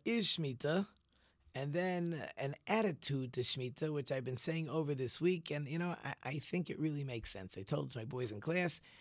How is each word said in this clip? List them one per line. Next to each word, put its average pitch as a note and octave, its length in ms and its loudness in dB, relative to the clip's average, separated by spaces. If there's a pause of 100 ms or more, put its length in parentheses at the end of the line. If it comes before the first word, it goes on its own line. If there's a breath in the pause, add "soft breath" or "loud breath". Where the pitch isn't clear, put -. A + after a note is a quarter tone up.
is A3+ 220 4
Shemitah, D3+ 580 2 (720 soft breath)
and C#3+ 180 -2
then E3+ 480 0 (160)
an C#3 160 -2 (140)
attitude C#3+ 640 2
to B2+ 80 2
Shemitah, B2+ 500 0
which D3 200 -2
I've C3 140 0
been B2+ 120 -2
saying D#3+ 320 2
over D3 240 2
this C3 260 2
week. E3+ 300 2
And, D3 180 -2
you D#3 120 -2
know, F3 160 -2 (100)
I, C#3 80 -4 (100)
I C3 100 -2
think D#3+ 360 -2
it - 100 -4
really D3 240 0
makes A#2+ 280 -2
sense. F#2+ 260 -6
I F#2+ 60 -6
told C#3+ 240 0
it B2+ 60 -10
to - 40 -6
my A2+ 80 -6
boys B2 260 -2
in G#2 80 -8
class, E3+ 400 0 (220 loud breath)